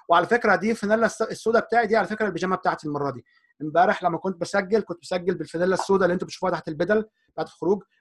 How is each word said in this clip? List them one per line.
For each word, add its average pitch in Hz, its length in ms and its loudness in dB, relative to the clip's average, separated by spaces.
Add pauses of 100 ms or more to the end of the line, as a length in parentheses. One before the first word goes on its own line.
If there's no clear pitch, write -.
وعلى 170 160 6
فكرة 226 300 2
دي 214 200 0
فانيلا 220 300 0
الس-، - 160 -2
السودا 220 380 0
بتاعي 226 280 0
دي 220 100 2
على 190 100 2
فكرة 214 180 -2
البيجامة 185 300 -2
بتاعتي 160 320 -2
المرة 143 240 -2
دي. 120 140 -12 (360)
امبارح 170 420 2
لما 170 140 0
كنت 175 240 -6
بسجل، 196 400 -2
كنت - 200 -10
بسجل 180 340 -4
بالفانيلا 165 380 -2
السودا 185 320 2
اللي 175 80 4
انتوا 180 140 -4
بتشوفوها - 240 -4
تحت 170 160 -6
البدل 175 380 0 (280)
بتاعت 170 140 -6
الخروج، 185 360 -2 (180)